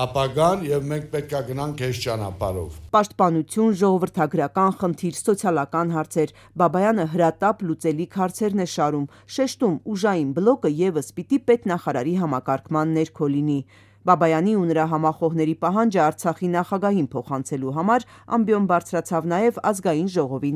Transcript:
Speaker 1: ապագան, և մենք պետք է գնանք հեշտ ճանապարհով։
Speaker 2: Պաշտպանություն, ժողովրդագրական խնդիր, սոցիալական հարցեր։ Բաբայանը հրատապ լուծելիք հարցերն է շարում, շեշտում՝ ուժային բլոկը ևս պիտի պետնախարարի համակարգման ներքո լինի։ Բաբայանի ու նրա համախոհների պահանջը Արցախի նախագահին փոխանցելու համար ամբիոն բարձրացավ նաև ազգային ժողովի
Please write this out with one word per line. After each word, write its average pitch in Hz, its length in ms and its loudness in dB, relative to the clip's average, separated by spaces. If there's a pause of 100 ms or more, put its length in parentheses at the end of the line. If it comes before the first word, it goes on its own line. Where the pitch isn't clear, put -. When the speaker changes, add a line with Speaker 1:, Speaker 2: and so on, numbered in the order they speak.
Speaker 1:
ապագան, 139 640 0
և 143 240 -2
մենք 151 240 -6
պետք 147 240 -6
է 139 120 -2
գնանք 143 360 -6
հեշտ 120 200 -4
ճանապարհով։ 95 720 -4 (180)
Speaker 2:
Պաշտպանություն, 208 880 2
ժողովրդագրական 185 1000 2
խնդիր, 170 380 -4
սոցիալական 170 800 0
հարցեր։ 156 360 -2 (300)
Բաբայանը 180 500 2
հրատապ 185 560 2
լուծելիք 160 540 -2
հարցերն 196 420 -2
է 170 80 -6
շարում, 147 340 0 (300)
շեշտում՝ 240 400 0 (160)
ուժային 185 460 0
բլոկը 208 400 2
ևս 165 400 0
պիտի - 200 -2 (140)
պետնախարարի 170 680 -2
համակարգման 156 760 -2
ներքո 160 300 -2 (100)
լինի։ 147 240 0 (480)
Բաբայանի 165 480 4
ու 185 160 2
նրա 160 120 2 (120)
համախոհների 156 600 0 (120)
պահանջը 196 400 2
Արցախի 165 480 -2
նախագահին 180 560 0
փոխանցելու 135 680 -6
համար 226 320 0 (280)
ամբիոն 208 340 2
բարձրացավ 170 640 -2
նաև 233 320 0
ազգային 185 480 -2
ժողովի 139 400 -2